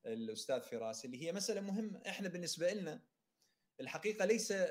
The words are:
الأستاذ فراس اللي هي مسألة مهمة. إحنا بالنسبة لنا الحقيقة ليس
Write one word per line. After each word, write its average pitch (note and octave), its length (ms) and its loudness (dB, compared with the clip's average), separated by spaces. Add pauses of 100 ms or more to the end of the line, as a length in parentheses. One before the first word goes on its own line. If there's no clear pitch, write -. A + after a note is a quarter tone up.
الأستاذ A2+ 560 -2
فراس A2+ 440 -4
اللي B2+ 180 -6
هي E3 80 -2
مسألة G3 300 0
مهمة. G3 460 -2
إحنا F#3+ 220 -4
بالنسبة F3 440 0
لنا E3+ 300 -4 (760)
الحقيقة G3+ 460 0
ليس A3 280 6 (180)